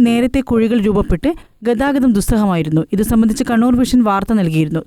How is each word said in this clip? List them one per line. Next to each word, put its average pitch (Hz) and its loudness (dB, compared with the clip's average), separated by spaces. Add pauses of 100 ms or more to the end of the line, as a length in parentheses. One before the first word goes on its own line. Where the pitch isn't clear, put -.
നേരത്തെ 240 0 (100)
കുഴികൾ 226 0
രൂപപ്പെട്ട് 208 0 (320)
ഗതാഗതം 254 0
ദുസ്സഹമായിരുന്നു. 180 0 (100)
ഇത് 202 0
സംബന്ധിച്ച് 226 0
കണ്ണൂർ 240 2
വിഷൻ 247 2
വാർത്ത 196 -2
നൽകിയിരുന്നു. 160 -2